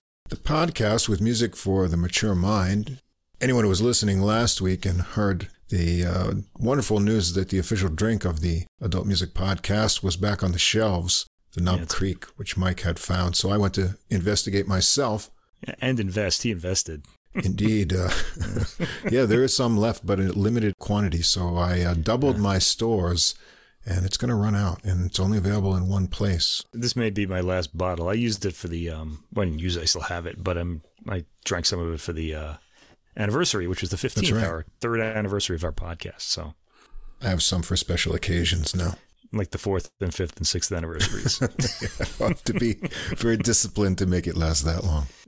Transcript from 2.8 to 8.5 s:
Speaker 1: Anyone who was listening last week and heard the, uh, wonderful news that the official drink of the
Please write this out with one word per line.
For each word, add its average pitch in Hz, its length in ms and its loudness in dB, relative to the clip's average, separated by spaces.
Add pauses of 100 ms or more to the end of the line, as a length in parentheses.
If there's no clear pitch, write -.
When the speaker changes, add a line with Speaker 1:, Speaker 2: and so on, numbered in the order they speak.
Speaker 1:
Anyone 123 240 4
who 123 60 4
was 110 120 4
listening 107 400 4
last 110 380 2
week 92 260 0
and 90 160 2
heard 98 460 0 (220)
the, 85 340 2
uh, 90 300 0 (220)
wonderful 110 440 2
news 101 320 2
that 92 160 0
the - 100 0
official 95 300 0
drink 101 360 0
of 80 180 0
the 87 220 0 (160)